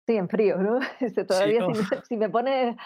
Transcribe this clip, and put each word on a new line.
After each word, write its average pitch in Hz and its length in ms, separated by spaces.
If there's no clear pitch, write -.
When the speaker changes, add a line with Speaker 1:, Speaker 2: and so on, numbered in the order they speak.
Speaker 1:
Sí, 233 80
en 180 140
frío, 190 280
¿no? 214 220
<laughs> - 200
Este, 214 220
Speaker 2:
Sí, 190 60
Speaker 1:
todavía 208 380
si 180 60
Speaker 2:
uf. 214 200
Speaker 1:
me, - 120
si 240 140
me 208 120
pones 240 460